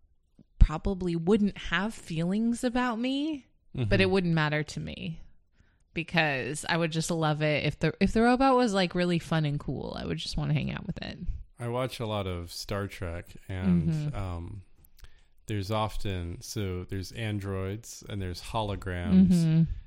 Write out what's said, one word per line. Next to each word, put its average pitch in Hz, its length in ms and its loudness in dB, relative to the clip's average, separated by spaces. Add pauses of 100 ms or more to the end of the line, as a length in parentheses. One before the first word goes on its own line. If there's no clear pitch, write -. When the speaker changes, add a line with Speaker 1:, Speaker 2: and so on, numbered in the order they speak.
(580)
Speaker 1:
probably 180 580 6
wouldn't 196 420 4
have 196 360 -2
feelings 196 720 0
about 247 340 0
me, 269 480 -2 (280)
but 156 260 2
it 190 40 8
Speaker 2:
Mm-hmm. 185 80 4
Speaker 1:
wouldn't 175 220 2
matter 151 280 0
to - 180 -8
me 160 400 -10 (720)
because 151 760 -2
I 170 80 2
would 165 160 2
just 160 180 -2
love 156 320 2
it. 151 220 2
If 147 140 0
the, 160 220 2
if 190 120 4
the 185 100 4
robot 254 340 6
was, 247 160 4
like, 185 220 2
really 180 240 2
fun 160 260 0
and 143 140 0
cool, - 400 -6
I - 80 -8
would 165 120 -4
just - 180 -6
wanna 147 180 0
hang - 180 -2
out - 140 -8
with - 160 -8
it. - 160 -10 (400)
Speaker 2:
I 120 100 -6
watch 123 320 -4
a 117 60 -4
lot 104 200 -2
of 85 260 -6
Star 101 340 -6
Trek, 87 400 -8 (220)
and, 92 400 2
Speaker 1:
Mm-hmm. 151 280 -4
Speaker 2:
um, 92 460 -8 (840)
there's 101 240 -4
often, 98 680 -2
so 92 440 -6
there's 98 280 -8
androids 101 960 -6
and 104 120 -8
there's 90 200 -6
holograms 101 880 2
Speaker 1:
Mm-hmm. 165 340 6 (240)